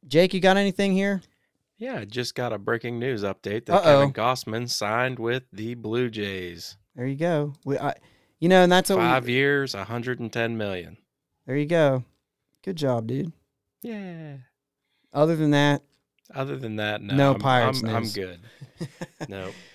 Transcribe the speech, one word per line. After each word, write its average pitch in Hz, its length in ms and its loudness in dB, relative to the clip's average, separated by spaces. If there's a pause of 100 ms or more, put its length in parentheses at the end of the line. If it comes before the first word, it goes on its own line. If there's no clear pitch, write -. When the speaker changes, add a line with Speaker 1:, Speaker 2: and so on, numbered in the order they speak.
Speaker 1:
Jake, 170 260 4
you 190 60 -2
got 190 180 6
anything 196 360 0
here? 196 280 0 (560)
Speaker 2:
Yeah, 233 220 -8
I 107 60 -10
just 113 300 -8
got 120 180 -4
a 104 60 -6
breaking 117 400 -8
news 120 240 -4
update 101 420 -6
that 165 100 0
Speaker 1:
Uh-oh. 190 80 4
Speaker 2:
Kevin 139 300 6
Gausman 120 560 -2
signed 120 500 -2
with 120 240 -2 (100)
the 110 220 -8
Blue 117 340 -2
Jays. 95 680 -8 (180)
Speaker 1:
There 123 120 -8
you 139 80 -6
go. 147 380 -2 (120)
We, 135 120 -4
I, - 180 -4 (440)
you 165 100 2
know, 185 140 10
and 180 80 6
that's 185 180 4
what 190 100 2
we 113 60 2
Speaker 2:
Five 123 240 2
years, 139 460 2
a 98 100 -8
hundred 120 340 -6
and 117 120 -6
ten 117 260 -2
million. 92 400 -6 (480)
Speaker 1:
There 135 120 -4
you 147 80 0
go. 147 380 2 (600)
Good 190 120 -6
job, 123 320 0
dude. 143 240 -4 (500)
Speaker 2:
Yeah. 175 560 -12 (760)
Speaker 1:
Other 156 220 2
than 151 160 2
that, 143 320 4 (500)
Speaker 2:
Other 135 240 -6
than 117 200 -8
that, 107 240 -4
no, 104 140 -4
Speaker 1:
no 139 180 6
Speaker 2:
I'm, - 60 -2
Speaker 1:
Pirates 131 440 2
Speaker 2:
I'm, 113 120 -4
I'm 117 80 -2
Speaker 1:
news. 107 100 -6
Speaker 2:
good. 90 260 -8 (400)
Speaker 1:
<laughs> - 500 -12
Speaker 2:
Nope. 95 240 -10 (220)